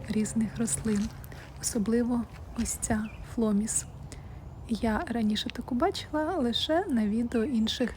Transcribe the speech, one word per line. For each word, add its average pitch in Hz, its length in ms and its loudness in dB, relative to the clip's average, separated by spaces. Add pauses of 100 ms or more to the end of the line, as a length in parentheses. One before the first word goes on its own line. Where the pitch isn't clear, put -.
різних 214 500 0
рослин, 220 500 0 (520)
особливо 233 600 2 (400)
ось 214 180 -2
ця 220 280 0 (260)
фломіс. 214 500 2 (840)
Я 220 400 2
раніше 220 420 2
таку - 240 -4
бачила 311 600 0
лише 302 520 2
на 226 180 4
відео 233 380 2
інших 226 520 2